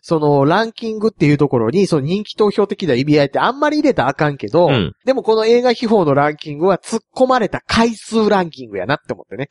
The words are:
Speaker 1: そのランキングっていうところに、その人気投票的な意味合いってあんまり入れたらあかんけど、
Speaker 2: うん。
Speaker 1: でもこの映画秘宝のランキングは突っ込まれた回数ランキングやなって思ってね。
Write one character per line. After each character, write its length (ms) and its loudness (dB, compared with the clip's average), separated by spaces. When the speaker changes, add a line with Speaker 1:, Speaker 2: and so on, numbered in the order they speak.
Speaker 1:
そ 160 -2
の 260 2
ラ 200 2
ン 60 -8
キ 200 -10
ン 80 -10
グ 100 0
っ 20 -2
て 140 -2
い 80 4
う 40 2
と 120 0
こ 100 0
ろ 120 0
に、 160 2
そ 80 0
の 80 0
人 200 -4
気 120 -18
投 160 0
票 160 0
的 180 -8
な 80 0
意 120 0
味 140 4
合 40 4
い 20 2
っ 40 -2
て 100 -4
あ 100 2
ん 100 -6
ま 120 0
り 60 -2
入 60 0
れ 120 2
た 80 0
ら 60 -2
あ 40 -2
か 160 -2
ん 80 -6
け 120 -10
ど、 180 4
Speaker 2:
う 20 0
ん。 240 -2
Speaker 1:
で 100 0
も 100 -6
こ 120 2
の 120 0
映 160 4
画 100 2
秘 140 -4
宝 180 2
の 80 2
ラ 160 2
ン 80 -6
キ 160 -12
ン 60 -10
グ 80 2
は 100 2
突 220 -8
っ 20 -12
込 100 2
ま 140 2
れ 100 -2
た 160 -8
回 300 2
数 340 -2
ラ 140 2
ン 60 -8
キ 160 -16
ン 40 -18
グ 80 -10
や 80 -6
な 100 -2
っ 100 -2
て 80 -8
思 100 -12
っ 20 -20
て 120 -16
ね。 140 -8